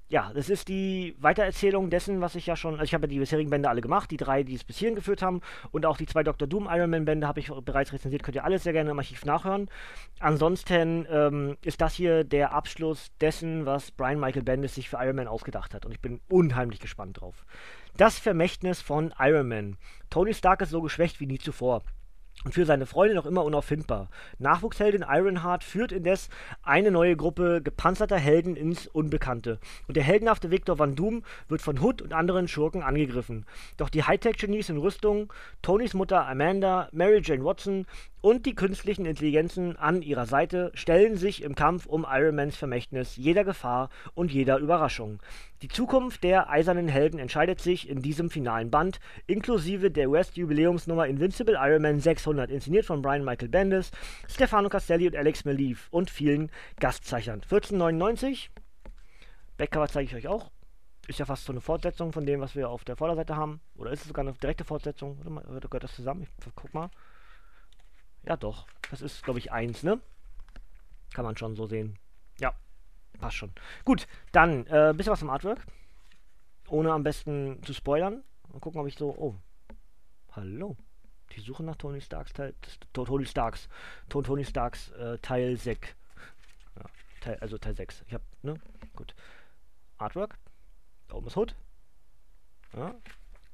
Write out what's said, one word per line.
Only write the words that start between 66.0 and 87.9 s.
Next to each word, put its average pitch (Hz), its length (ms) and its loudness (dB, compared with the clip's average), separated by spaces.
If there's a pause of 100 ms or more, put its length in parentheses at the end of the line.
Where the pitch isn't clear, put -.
Ich - 120 -14
guck - 180 -12
mal. 165 160 -6 (1300)
Ja 165 120 -2
doch, - 300 -8 (240)
das - 120 -12
ist, - 200 -10
glaub 123 140 -4
ich, - 160 -8
eins, 117 320 -4
ne? 220 160 2 (1120)
Kann 123 100 -6
man 107 120 -6
schon 113 180 -8
so 110 120 -6
sehen. 107 300 -6 (440)
Ja, 131 140 -2 (640)
passt - 160 -6
schon. 104 160 -8 (320)
Gut, 247 240 4 (240)
dann, 160 340 6
äh, 156 300 6
bisschen 202 160 0
was 165 80 0
zum 147 100 -6
Artwork. 185 340 -4 (1040)
Ohne 160 260 2
am 147 120 0
besten 143 580 -4
zu 143 100 -8
spoilern. 185 520 -2 (280)
Mal 135 60 -14
gucken, 160 220 -8
ob 143 80 -4
ich - 80 -12
so, 147 140 -4
oh. 127 260 -6 (960)
Hallo. 113 440 -10 (600)
Die 113 40 -12
Suche 127 220 -12
nach 160 140 -8
Tony 143 240 -8
Starks - 320 -10
Teil, 139 200 -8 (400)
To-, 123 120 -4
Tony 131 220 -2
Starks. - 420 -4 (400)
To-, 143 140 -2
Tony 139 220 -2
Starks, - 460 -4
äh, 117 280 -8
Teil 127 380 0
sechs. 110 380 -6 (800)
Ja, - 60 -14 (380)
Teil, 113 200 -6
also 107 180 -8
Teil - 180 -4
sechs. - 320 -10